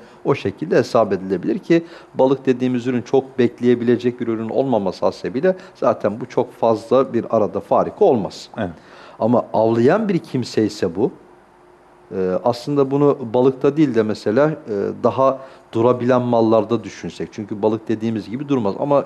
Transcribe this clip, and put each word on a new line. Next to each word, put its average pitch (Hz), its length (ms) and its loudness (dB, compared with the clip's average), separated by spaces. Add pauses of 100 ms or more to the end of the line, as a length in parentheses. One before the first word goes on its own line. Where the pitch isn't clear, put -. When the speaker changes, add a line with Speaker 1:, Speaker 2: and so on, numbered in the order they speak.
(240)
Speaker 1:
O 147 100 2
şekilde 160 420 -4
hesap 113 360 2
edilebilir 95 460 -2
ki 165 260 0 (300)
balık 135 320 2
dediğimiz 123 400 -2
ürün 123 160 -2
çok - 360 -2
bekleyebilecek 120 840 0
bir 123 60 -4
ürün 113 220 -4
olmaması 110 580 -2
hasebiyle 135 500 -2 (180)
zaten 113 460 -2
bu 127 60 -10
çok - 260 -2
fazla 120 600 2
bir 113 240 -2
arada 98 240 0
farkı 101 440 0
olmaz. 113 440 0 (100)
Speaker 2:
Evet. 98 120 -4 (500)
Speaker 1:
Ama 113 320 2
avlayan 117 560 2
bir 180 100 2
kimse 117 460 -2
ise 95 320 -4
bu, 120 140 0 (1040)
e, 92 160 -2 (120)
aslında 139 460 0
bunu 143 280 2 (160)
balıkta 135 420 2
değil 143 180 4
de 113 80 2
mesela, 107 480 0
e, 156 40 -4 (480)
daha 131 360 2 (340)
durabilen 123 500 2
mallarda 113 600 2
düşünsek. 85 480 -10
Çünkü 104 300 -10
balık 110 260 -2
dediğimiz 110 420 -4
gibi 139 180 -10
durmaz. 113 300 -2
Ama 139 280 0